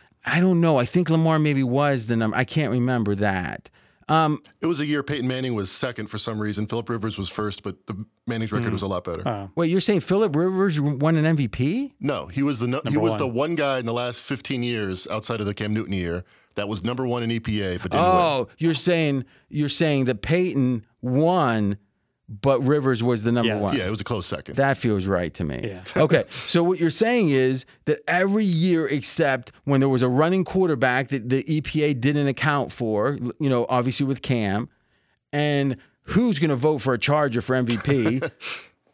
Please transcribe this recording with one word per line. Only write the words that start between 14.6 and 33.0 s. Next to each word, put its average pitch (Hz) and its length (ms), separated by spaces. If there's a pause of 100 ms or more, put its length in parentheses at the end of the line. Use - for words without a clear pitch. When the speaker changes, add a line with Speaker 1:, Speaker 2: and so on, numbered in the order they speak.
Speaker 2:
years 107 480
outside 107 300
of 104 60
the 104 80
Cam 107 200
Newton 107 180
year 90 320 (320)
that 101 120
was 98 160
number 123 200
one 120 200
in 113 80
E 117 80
P 107 220
A, 90 160
but 90 120
didn't 156 140
win. 185 100
Speaker 1:
Oh, 156 340 (100)
you're 165 160
saying, 147 500 (240)
you're 147 200
saying 143 360
that 120 180
Peyton 135 640 (160)
won, 127 720 (520)
but 123 340
Rivers 131 400
was 117 220
the 117 80
number 117 160
Speaker 3:
Yes. 104 120
Speaker 1:
one. 98 160
Speaker 2:
Yeah, 92 120
it - 20
was 107 100
a 101 40
close 104 200
second. - 300
Speaker 1:
That 135 240
feels 101 280
right 90 280
to - 80
me. 71 220
Speaker 3:
Yeah. 92 240
Speaker 1:
<laughs> - 80
Okay, 151 260 (240)
so 175 160
what 180 160
you're 165 120
saying 220 400
is 131 360 (200)
that 151 200
every 196 380
year 170 420
except 139 640 (140)
when 139 160
there 139 80
was 131 140
a 127 60
running 160 360
quarterback 135 640
that 123 200
the 131 240
E 151 80
P 151 220
A 147 100
didn't 143 360
account 139 420
for, 117 500